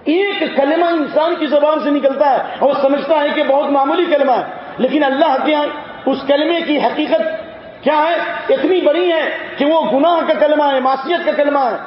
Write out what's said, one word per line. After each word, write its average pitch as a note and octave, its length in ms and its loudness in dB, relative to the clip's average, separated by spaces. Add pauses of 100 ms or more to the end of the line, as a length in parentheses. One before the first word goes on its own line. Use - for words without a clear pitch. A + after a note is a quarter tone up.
ایک F#4+ 520 -2
کلمہ D#4 280 2
انسان D#4+ 540 0
کی D#4 80 -2
زبان D4+ 380 2
سے D4 60 0
نکلتا C#4 400 2
ہے A#3+ 60 2 (220)
اور C4+ 120 4 (120)
سمجھتا C#4 320 0
ہے D4 200 2
کہ D4+ 140 0
بہت C#4 220 2
معمولی C#4+ 340 2
کلمہ C#4 280 2
ہے، G#3+ 100 0 (360)
لیکن C4+ 260 2
اللہ C4+ 400 2
کے D4+ 80 0
یہاں D4 140 0 (400)
اس C4+ 200 0
کلمے D4+ 340 2
کی D4 180 0
حقیقت D4+ 680 -2 (380)
کیا D4+ 140 2
ہے؟ E4 160 0 (400)
اتنی F4 260 0
بڑی E4 320 2
ہے D4 180 -2 (280)
کہ C#4 60 0
وہ D#4+ 160 2 (120)
گناہ D#4+ 360 2
کا D#4 120 2
کلمہ D4 240 2
ہے، C4+ 160 2
معصیت C4+ 460 -2
کا D4+ 60 0
کلمہ C#4+ 260 0
ہے A#3 180 0 (100)